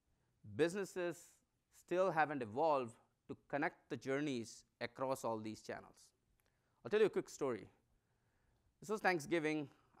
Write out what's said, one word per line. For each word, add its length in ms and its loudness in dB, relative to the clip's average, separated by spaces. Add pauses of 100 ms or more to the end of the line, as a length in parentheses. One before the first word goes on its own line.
(560)
businesses 640 0 (600)
still 320 2
haven't 320 4
evolved 520 0 (340)
to 80 -10 (140)
connect 400 -2
the 60 -6
journeys 680 -4 (160)
across 420 -4
all 140 0
these 240 -8
channels. 480 -14 (720)
I'll 80 -8
tell 100 4
you 60 6
a 40 4
quick 180 -4
story. 400 -4 (1120)
This 80 -16
was 140 -2
Thanksgiving. 680 2 (320)